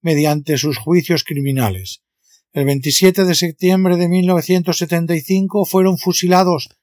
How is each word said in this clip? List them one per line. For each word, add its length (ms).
mediante 560
sus 200
juicios 460
criminales. 800
El 140
veintisiete 580
de 120
septiembre 600
de 140
mil 180
novecientos 500
setenta 380
y 60
cinco 440
fueron 320
fusilados 720